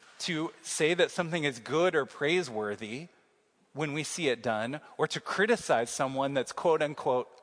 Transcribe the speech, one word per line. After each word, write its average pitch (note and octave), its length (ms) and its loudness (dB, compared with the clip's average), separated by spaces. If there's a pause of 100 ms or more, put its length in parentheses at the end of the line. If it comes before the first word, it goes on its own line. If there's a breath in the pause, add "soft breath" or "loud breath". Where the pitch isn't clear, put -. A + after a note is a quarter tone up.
(200)
to D#3+ 420 -4
say D#3+ 320 0
that F3 180 4
something E3+ 320 -2
is C3 160 0
good D#3+ 340 2
or C#3+ 120 2
praiseworthy A#2+ 1000 -2 (640)
when D3 180 -4
we D3+ 120 -4
see D#3 260 -2
it A#2+ 140 0
done, A#2 360 -2 (200 loud breath)
or D3+ 80 2
to - 120 -6
criticize E3+ 720 2
someone C3+ 460 -2
that's B2+ 160 0
quote D#3+ 320 2
unquote C3+ 440 0 (160)